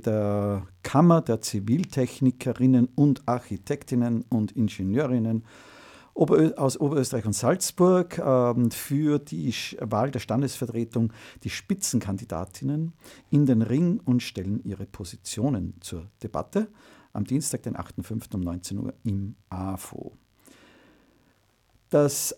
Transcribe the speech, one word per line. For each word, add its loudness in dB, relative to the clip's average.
der 0
Kammer 6
der 0
Ziviltechnikerinnen 2
und 4
Architektinnen -2
und 0
Ingenieurinnen 0
Oberö-, 4
aus 0
Oberösterreich 0
und 0
Salzburg, 2
ähm, 4
für 0
die -4
Sch-, -10
Wahl 0
der -4
Standesvertretung -2
die -8
Spitzenkandidatinnen -4
in 4
den 4
Ring 2
und 2
stellen -6
ihre -8
Positionen -6
zur -12
Debatte. -4
Am -2
Dienstag, -4
den -6
achten -10
fünften -8
um -2
neunzehn -6
Uhr -6
im -4
afo. -10
Das 2